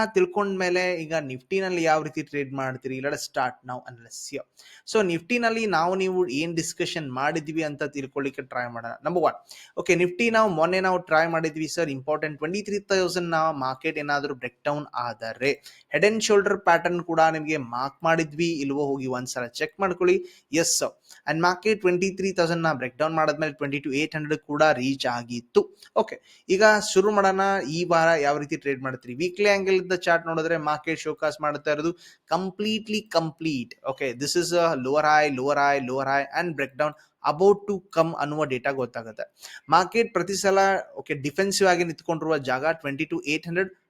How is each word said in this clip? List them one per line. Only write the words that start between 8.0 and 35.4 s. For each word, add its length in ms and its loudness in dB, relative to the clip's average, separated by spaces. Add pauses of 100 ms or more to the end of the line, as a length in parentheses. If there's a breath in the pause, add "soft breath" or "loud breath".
ಟ್ರೈ 320 -6
ಮಾಡೋಣ. 180 -8 (140)
ನಂಬರ್ 180 0
ಒನ್, 140 2 (420 loud breath)
ಓಕೆ, 160 2
ನಿಫ್ಟಿ 340 2
ನಾವು 200 4
ಮೊನ್ನೆ 300 2
ನಾವು 180 2
ಟ್ರೈ 300 2
ಮಾಡಿದ್ವಿ 400 -2
ಸರ್, 220 -2
ಇಂಪಾರ್ಟೆಂಟ್ 480 -4
ಟ್ವೆಂಟಿ 240 -4
ತ್ರೀ 180 -4
ತೌಸಂಡ್ 500 0
ನ 60 0
ಮಾರ್ಕೆಟ್ 600 0
ಏನಾದ್ರೂ 380 -2
ಬ್ರೇಕ್ 280 -12
ಡೌನ್ 300 -2
ಆದರೆ 580 -4 (440 loud breath)
head 140 4
and 180 0
shoulder 280 4
pattern 480 2
ಕೂಡ 180 2 (100)
ನಿಮ್ಗೆ 260 -2
ಮಾರ್ಕ್ 460 -6
ಮಾಡಿದ್ವಿ 480 0
ಇಲ್ವೋ 340 -2
ಹೋಗಿ 220 -2
ಒಂದ್ಸಲ 380 -4
ಚೆಕ್ 340 -6
ಮಾಡ್ಕೊಳ್ಳಿ. 380 2 (360 loud breath)
ಎಸ್, 300 2 (460 loud breath)
and 100 -2
market 400 2
ಟ್ವೆಂಟಿ 300 2
ತ್ರೀ 220 -2
ತೌಸಂಡ್ 320 0
ನ 100 2
ಬ್ರೇಕ್ 240 -6
ಡೌನ್ 180 0
ಮಾಡಾದ್ಮೇಲೆ 380 0
ಟ್ವೆಂಟಿ 260 -4
ಟು 140 -6
ಏಟ್ 220 -2
ಹಂಡ್ರೆಡ್ 260 -4
ಕೂಡ 220 0
ರೀಚ್ 420 2
ಆಗಿತ್ತು. 580 0 (320 loud breath)
ಓಕೆ, 540 -4
ಈಗ 140 4 (300)
ಶುರು 180 4
ಮಾಡೋಣ. 300 4 (280)
ಈ 140 -2
ವಾರ 240 4 (120)
ಯಾವ 180 2
ರೀತಿ 200 -6
ಟ್ರೇಡ್ 240 -4
ಮಾಡ್ತೀರಿ? 340 -8
ವೀಕ್ಲಿ 340 0
ಆಂಗಲ್ 260 2
ಇಂದ 180 0
ಚಾರ್ಟ್ 340 2
ನೋಡಿದ್ರೆ 300 0
ಮಾರ್ಕೆಟ್ 420 -2
ಶೋಕಾಸ್ 420 -4
ಮಾಡ್ತಾ 300 -2
ಇರೋದು 200 0 (400 loud breath)
completely 680 -2 (180)
complete. 560 -4 (160)
ಓಕೆ, 220 -4
this 300 -6
is 140 -4
a 120 4 (180)
lower 180 2
high, 240 6 (120)
lower 180 0